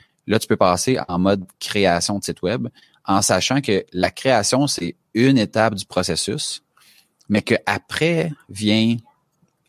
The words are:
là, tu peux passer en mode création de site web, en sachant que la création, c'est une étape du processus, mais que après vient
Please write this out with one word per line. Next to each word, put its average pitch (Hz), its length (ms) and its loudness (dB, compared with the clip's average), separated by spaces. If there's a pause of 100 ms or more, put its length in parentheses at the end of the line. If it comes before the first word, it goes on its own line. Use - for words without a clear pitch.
(280)
là, 107 120 2
tu - 80 -8
peux 107 100 0
passer 95 400 2 (100)
en 87 120 -4
mode 95 260 2 (140)
création 98 600 0
de - 40 -10
site - 180 -10
web, 117 260 -4 (380)
en 101 160 2
sachant 113 380 0
que 104 320 0
la 90 200 0
création, 127 560 0
c'est - 280 -6 (180)
une 131 240 4
étape 110 380 0
du 95 100 -8
processus, - 800 -4 (680)
mais 101 120 2
que 117 140 0 (100)
après 160 640 -2 (180)
vient 110 480 2 (720)